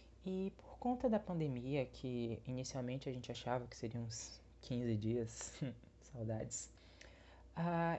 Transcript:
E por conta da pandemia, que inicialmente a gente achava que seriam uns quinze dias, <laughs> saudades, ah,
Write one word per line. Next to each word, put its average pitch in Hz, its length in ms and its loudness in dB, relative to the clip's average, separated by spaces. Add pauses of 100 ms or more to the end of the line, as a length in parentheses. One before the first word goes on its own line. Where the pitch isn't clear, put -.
(240)
E 190 320 0
por - 220 -16
conta 247 300 2
da 214 120 6
pandemia, 139 680 2
que 120 580 -2
inicialmente 127 640 -2
a 135 40 0
gente 123 180 -4
achava 120 360 0
que - 100 -12
seriam 117 260 -2
uns - 380 -8 (200)
quinze 120 360 2
dias, 113 560 0 (300)
<laughs> - 300 -20
saudades, 110 560 -2 (880)
ah, 170 420 4